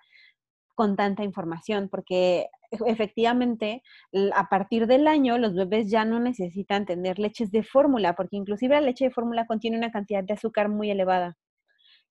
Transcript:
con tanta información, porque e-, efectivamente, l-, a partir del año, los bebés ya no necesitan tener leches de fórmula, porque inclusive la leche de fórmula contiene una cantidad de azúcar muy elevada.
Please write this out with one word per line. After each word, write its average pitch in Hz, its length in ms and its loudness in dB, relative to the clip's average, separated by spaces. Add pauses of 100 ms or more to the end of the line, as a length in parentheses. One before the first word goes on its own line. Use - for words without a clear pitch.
(760)
con 208 220 0
tanta 202 280 -2
información, 190 640 -6
porque 180 580 0 (220)
e-, 220 80 -10 (120)
efectivamente, 226 920 -2 (300)
l-, 196 220 2
a - 140 0
partir 214 380 0
del 269 220 6
año, 269 300 4
los 214 160 0
bebés 196 360 0
ya 220 140 2
no 226 160 0
necesitan 202 640 -2
tener 180 320 -4
leches 208 340 -4
de 214 120 2
fórmula, 254 520 4
porque 190 200 -6
inclusive 208 400 0
la 294 60 4
leche 262 240 0
de 254 40 2
fórmula 233 360 -4
contiene 226 320 -2
una 226 140 -4
cantidad 202 320 -4
de 208 100 -4
azúcar 214 360 -2
muy 208 200 -2
elevada. 185 460 0 (760)